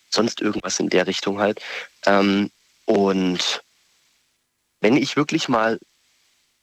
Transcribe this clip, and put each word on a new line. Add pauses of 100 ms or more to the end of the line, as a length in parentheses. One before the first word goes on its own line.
(100)
sonst
irgendwas
in
der
Richtung
halt. (460)
Ähm, (340)
und (1160)
wenn
ich
wirklich
mal (840)